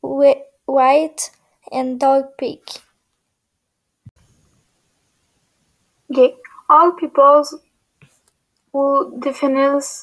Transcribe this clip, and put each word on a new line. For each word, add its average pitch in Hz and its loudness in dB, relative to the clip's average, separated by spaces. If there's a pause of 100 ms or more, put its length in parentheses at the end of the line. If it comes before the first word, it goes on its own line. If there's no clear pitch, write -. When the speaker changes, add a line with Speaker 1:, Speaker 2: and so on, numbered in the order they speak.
Speaker 1:
whi-, 277 0 (240)
white, 277 0 (420)
and 254 -8
dark 269 0
pink. - -10 (3500)
Speaker 2:
Gay. 262 2 (340)
All 349 4
peoples 285 2 (1160)
who 277 -2
define 277 -2 (220)